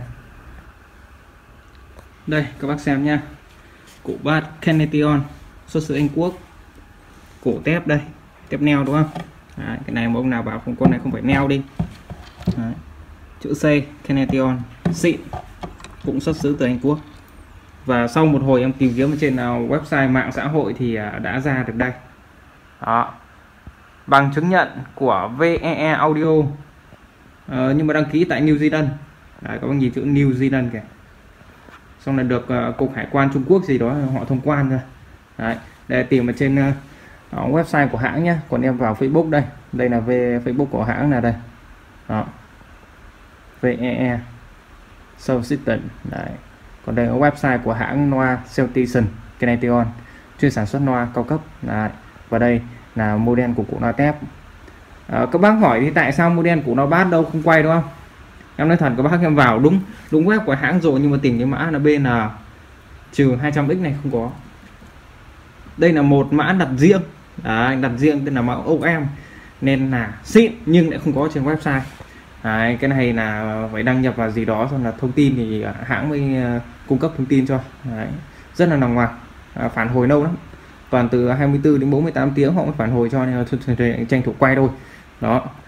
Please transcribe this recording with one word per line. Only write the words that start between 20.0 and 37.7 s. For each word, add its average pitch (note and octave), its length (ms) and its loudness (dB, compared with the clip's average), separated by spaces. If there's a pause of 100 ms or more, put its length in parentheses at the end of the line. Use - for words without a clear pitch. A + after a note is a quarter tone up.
mạng C3 220 0
xã A2 120 -6
hội C#3 340 -2
thì, A#2+ 160 -2
à, G#2 280 -6
đã A2+ 180 -4
ra C3 260 -2
được A2+ 100 -6
đây. B2 160 -2 (960)
Đó. A#2 280 0 (920)
Bằng C#3 280 4
chứng D#3+ 160 0
nhận F3+ 180 2 (260)
của G#2+ 440 0
V D#3 40 2
E E3 320 0
E D#3 180 0
Audio. D#3 500 2 (1080)
Ờ, C3+ 280 0
nhưng D#3 100 2
mà D3+ 80 0
đăng D#3 100 2
ký D3+ 200 0
tại D3 180 -2
New D3+ 160 4
Zealand. D3+ 300 0 (520)
Đấy, A2 200 -8
các B2 60 -6
bác C3+ 80 -2
nhìn B2+ 180 0
chữ A#2+ 120 -6
New C#3+ 280 2
Zealand B2+ 380 0
kìa. A2 120 -8 (1160)
Xong C3+ 160 -4
là C3 60 0
được, B2 260 -4
ờ, A#2+ 300 -4
cục C3+ 180 -2
hải A2 140 -8
quan C3+ 220 2
Trung C3+ 140 -2
Quốc F3+ 180 4
gì C3 140 0
đó A#2 160 0 (200)
họ C3+ 100 -4
thông B2+ 160 -2
quan C#3+ 300 0
ra. B2+ 100 0 (580)
Đấy, A#2 180 -4 (320)
để B2+ 140 0
tìm B2 240 2
ở B2 60 0
trên, C3+ 240 0 (760)
ờ, - 180 -4
website D3+ 400 2